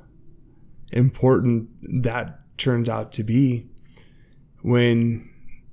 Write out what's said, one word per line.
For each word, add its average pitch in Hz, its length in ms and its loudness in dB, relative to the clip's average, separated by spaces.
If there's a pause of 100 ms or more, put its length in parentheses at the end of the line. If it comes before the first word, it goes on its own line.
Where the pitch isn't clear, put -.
(920)
important 123 760 2 (340)
that 117 380 -4 (160)
turns 120 320 0
out 110 240 -4
to 113 100 -2
be 120 460 0 (920)
when 117 640 2 (440)